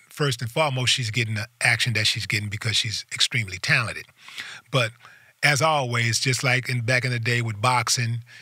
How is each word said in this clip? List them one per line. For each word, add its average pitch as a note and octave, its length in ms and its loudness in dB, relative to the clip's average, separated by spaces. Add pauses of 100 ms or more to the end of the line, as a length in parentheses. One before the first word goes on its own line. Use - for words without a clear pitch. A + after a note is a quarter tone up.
first C#3+ 340 -2
and A#2 80 -6
foremost, C3 420 2
she's A2+ 200 -2
getting A2 220 0
the G#2 120 -4 (140)
action A#2+ 320 2
that G#2+ 160 0
she's - 180 -2
getting G#2 220 -2
because G2+ 260 -4
she's - 400 -2
extremely G2+ 440 -2
talented. G#2 480 -2 (680)
But A#2 180 2 (540)
as D3 180 4
always, A#2+ 560 2
just C3 240 0
like B2 260 0
in, B2+ 120 0
back B2 240 2
in B2+ 80 -2
the A#2 80 -2
day A#2+ 200 0
with A2 220 -4
boxing, A#2+ 640 0 (160)